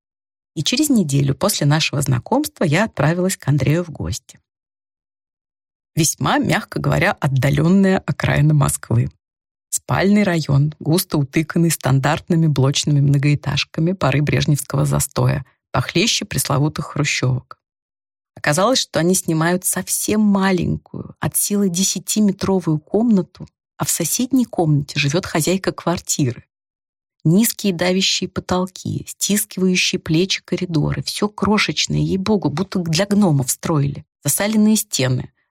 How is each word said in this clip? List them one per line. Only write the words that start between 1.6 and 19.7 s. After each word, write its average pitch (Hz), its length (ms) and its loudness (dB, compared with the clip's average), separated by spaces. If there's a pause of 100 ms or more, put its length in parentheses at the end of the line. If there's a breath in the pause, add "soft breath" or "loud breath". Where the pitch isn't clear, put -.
нашего 147 360 0
знакомства 208 640 -2
я 170 200 2
отправилась 180 520 0
к - 100 -10
Андрею 143 380 2
в 170 60 -16
гости. - 500 -10 (1500)
Весьма, 165 440 0
мягко 202 420 -2
говоря, 147 320 0
отдаленная 151 840 2
окраина 147 560 0
Москвы. 139 560 0 (600)
Спальный 196 520 0
район, 151 560 2
густо - 400 0
утыканный 160 520 0
стандартными 151 760 0
блочными 143 540 2
многоэтажками 143 920 0
поры 151 300 0
брежневского 143 640 0
застоя, 139 580 -2 (260 soft breath)
похлеще 147 540 -2
пресловутых 147 640 -2
хрущевок. - 720 -4 (760)
Оказалось, 190 440 0
что - 220 -4
они 175 140 2
снимают 170 500 0
совсем - 560 -2